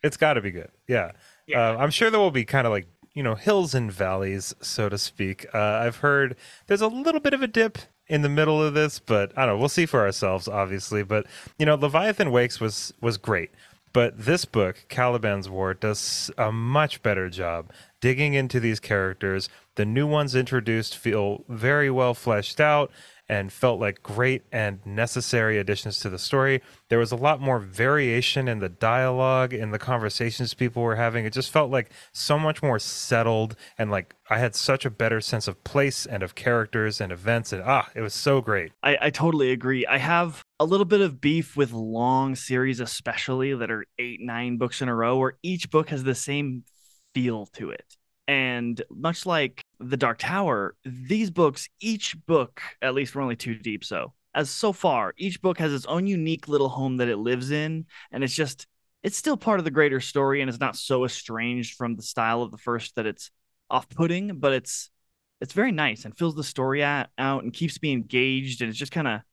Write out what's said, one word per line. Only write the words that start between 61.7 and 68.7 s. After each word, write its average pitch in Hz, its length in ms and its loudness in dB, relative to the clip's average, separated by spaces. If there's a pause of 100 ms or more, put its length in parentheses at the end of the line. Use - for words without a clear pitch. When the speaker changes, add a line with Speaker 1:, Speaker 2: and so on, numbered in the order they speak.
Speaker 2:
from 117 220 -4
the 107 80 -14
style 117 380 0
of 110 100 -8
the 110 60 -18
first 117 360 -6
that 113 120 -4
it's - 260 -8 (360)
off-putting, 170 720 -2
but 139 140 2
it's, - 380 -4 (500)
it's 131 120 -10
very 226 200 2
nice 143 320 -2
and 107 120 -14
fills 165 200 -2
the 151 80 -8
story 135 380 0
a-, 143 260 0 (100)
out 135 240 0
and 120 100 -6
keeps - 300 -4
me 151 100 0
engaged, 131 680 0
and 120 100 -2